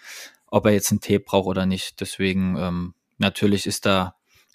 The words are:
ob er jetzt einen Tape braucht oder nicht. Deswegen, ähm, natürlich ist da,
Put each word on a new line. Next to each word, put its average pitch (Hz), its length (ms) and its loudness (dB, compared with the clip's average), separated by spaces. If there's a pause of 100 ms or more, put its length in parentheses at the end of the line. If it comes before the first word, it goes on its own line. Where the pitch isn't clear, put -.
(480)
ob 104 180 2
er 107 60 6
jetzt 101 180 0
einen 104 100 0
Tape 101 200 0
braucht 98 260 0
oder 92 200 0
nicht. - 340 -4
Deswegen, 95 580 -2
ähm, 87 360 -4 (240)
natürlich 101 480 0
ist - 200 -4
da, 95 300 2 (380)